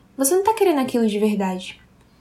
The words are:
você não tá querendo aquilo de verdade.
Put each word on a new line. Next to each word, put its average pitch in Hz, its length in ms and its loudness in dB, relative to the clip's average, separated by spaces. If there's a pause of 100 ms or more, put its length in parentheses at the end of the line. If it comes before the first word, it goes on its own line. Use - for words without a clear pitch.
(180)
você 269 160 0
não 381 100 2
tá 440 80 2
querendo 370 280 2
aquilo 240 260 0
de 208 120 -2
verdade. 196 600 -2 (400)